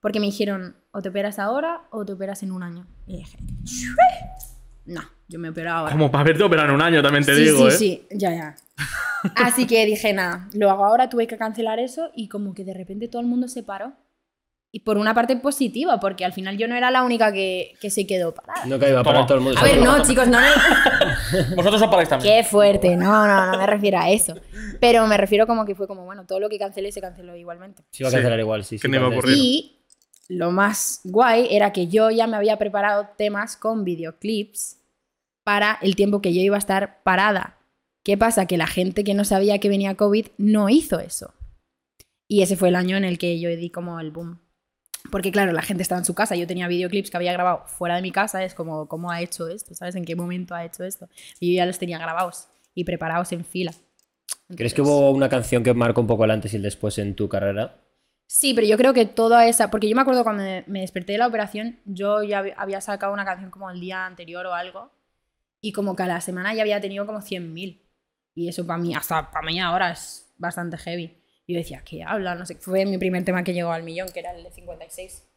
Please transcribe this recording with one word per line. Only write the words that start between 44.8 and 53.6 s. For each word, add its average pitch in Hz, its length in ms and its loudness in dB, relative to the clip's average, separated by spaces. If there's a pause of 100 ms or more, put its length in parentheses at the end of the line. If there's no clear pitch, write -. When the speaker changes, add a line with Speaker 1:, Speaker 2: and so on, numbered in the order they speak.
Speaker 1:
Porque, 190 200 -4
claro, 196 200 2
la 160 120 0
gente 180 180 -4
estaba 180 180 -2
en 175 60 -6
su 180 80 -4
casa, 208 220 -2
yo 175 100 -4
tenía 180 220 -6
videoclips 180 420 -4
que - 80 -8
había 175 160 -2
grabado 180 320 0
fuera 175 300 -4
de 180 80 -4
mi 185 80 -6
casa, 190 320 -2
es 185 100 -8
como, 156 340 -10
¿cómo 170 220 -10
ha 170 120 -6
hecho 175 260 -10
esto? 180 260 -14
¿Sabes? 180 220 -12
¿En 175 100 -8
qué 165 100 -8
momento 175 380 -8
ha 170 120 -10
hecho 170 180 -14
esto? 185 240 -12 (320)
Y 175 140 0
yo 180 40 2
ya 180 80 2
los 180 140 -6
tenía 175 180 -8
grabados 170 500 -8 (280)
y 180 80 -6
preparados 170 480 -4
en 170 140 -8
fila. 180 260 -6 (840)